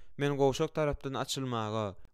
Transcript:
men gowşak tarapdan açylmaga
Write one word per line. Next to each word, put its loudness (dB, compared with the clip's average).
men 2
gowşak 4
tarapdan 0
açylmaga -2